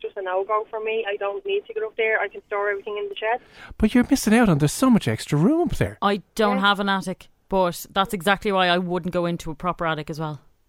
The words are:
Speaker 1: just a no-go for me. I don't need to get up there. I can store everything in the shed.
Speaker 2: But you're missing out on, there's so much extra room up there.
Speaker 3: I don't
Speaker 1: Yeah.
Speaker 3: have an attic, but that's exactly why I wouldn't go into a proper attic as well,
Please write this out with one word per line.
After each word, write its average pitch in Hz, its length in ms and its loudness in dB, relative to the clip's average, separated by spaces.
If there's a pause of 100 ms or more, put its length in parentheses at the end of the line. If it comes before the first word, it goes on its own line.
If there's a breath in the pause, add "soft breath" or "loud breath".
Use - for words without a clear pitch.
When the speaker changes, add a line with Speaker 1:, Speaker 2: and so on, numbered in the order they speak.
Speaker 1:
just 214 140 -10
a 202 60 -10
no-go 196 460 -2
for 220 140 -8
me. 220 260 -4
I 202 80 -4
don't 202 300 -6
need 196 200 -2
to - 80 -16
get 427 100 -6
up 214 120 -12
there. 220 240 0
I 202 60 -2
can 202 220 -12
store 202 220 -2
everything 202 280 -6
in 202 100 -6
the 202 60 -12
shed. 220 260 -2 (380 loud breath)
Speaker 2:
But 220 160 2
you're 247 160 6
missing 214 240 2
out 233 140 6
on, 160 100 4
there's 143 140 2
so 262 180 2
much 220 160 4
extra 117 320 -2
room 294 300 4
up - 80 -4
there. 101 260 -2
Speaker 3:
I 196 200 2 (120)
don't 208 220 2
Speaker 1:
Yeah. 196 60 0
Speaker 3:
have 202 180 4
an 202 80 0
attic, 190 400 -4 (200)
but 185 440 0
that's 196 200 0
exactly 196 380 2
why 185 180 2
I 175 100 4
wouldn't 180 360 -4
go 175 120 0
into 170 260 -6
a - 20 -8
proper 175 320 -4
attic 156 240 -4
as 151 80 -8
well, 151 220 -6 (280)